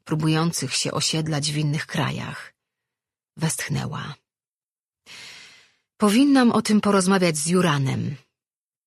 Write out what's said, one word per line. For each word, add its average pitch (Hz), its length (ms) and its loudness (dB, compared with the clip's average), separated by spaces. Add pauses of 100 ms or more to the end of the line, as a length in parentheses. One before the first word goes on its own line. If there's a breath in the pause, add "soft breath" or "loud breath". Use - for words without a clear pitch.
próbujących 156 680 0
się - 180 -2
osiedlać 151 600 -2
w 147 60 -4
innych 151 280 -2
krajach. - 680 -6 (840)
Westchnęła. 147 800 -6 (1800 loud breath)
Powinnam 247 540 4
o 220 100 2
tym 214 200 2
porozmawiać 185 560 2
z 151 100 -4
Juranem. 143 680 0 (720)